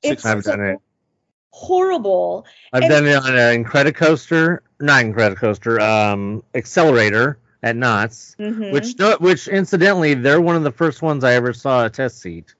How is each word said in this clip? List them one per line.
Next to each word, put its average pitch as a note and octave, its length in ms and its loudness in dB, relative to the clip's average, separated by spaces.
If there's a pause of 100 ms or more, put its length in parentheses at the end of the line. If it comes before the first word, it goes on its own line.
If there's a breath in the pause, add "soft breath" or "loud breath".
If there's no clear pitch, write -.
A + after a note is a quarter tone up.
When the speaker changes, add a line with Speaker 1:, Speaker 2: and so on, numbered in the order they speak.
Speaker 1:
It's - 200 -4
Speaker 2:
Six - 40 -8
Speaker 3:
I've G#2+ 180 -2
done G2+ 160 -4
Speaker 1:
so G2+ 40 -4 (100)
Speaker 3:
it. G2 60 -10 (720)
Speaker 1:
horrible. G3+ 920 -2 (260 soft breath)
Speaker 3:
I've B2+ 120 0
Speaker 1:
And E3 80 4
Speaker 3:
done D3 160 4
it D3 80 4
on C3 220 0
an A#2+ 260 2
Incredicoaster, D#3 960 0 (200)
not C#3+ 240 2
Incredicoaster, G#2+ 800 -2
um, G#2 640 -2 (100)
Accelerator B2+ 880 0 (220)
at A#2 140 -2
Knott's, A2+ 640 -4
Speaker 1:
Mm-hmm. G#3+ 320 -8
Speaker 3:
which A3+ 280 -4
no-, G3+ 200 2
which F3 280 0
incidentally, F#3 680 0
they're C#3 260 2
one E3+ 140 0
of D#3+ 80 -2
the C#3+ 80 -2
first D#3 300 -4
ones D3 220 -4
I B2 100 4
ever B2 200 0
saw B2 320 0
a A2 40 -2
test C3 300 -8
seat E2 400 -16